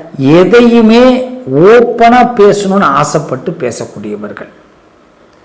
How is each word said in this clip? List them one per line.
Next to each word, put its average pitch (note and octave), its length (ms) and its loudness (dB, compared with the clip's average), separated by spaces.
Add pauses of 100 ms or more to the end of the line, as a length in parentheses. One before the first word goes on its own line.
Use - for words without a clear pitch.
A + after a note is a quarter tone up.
(160)
எதையுமே A#3 1120 2 (260)
ஓப்பனா A#3 840 2
பேசணும்னு G3 460 0
ஆசைப்பட்டு D3 760 -4
பேசக்கூடியவர்கள். G#2 920 -12 (960)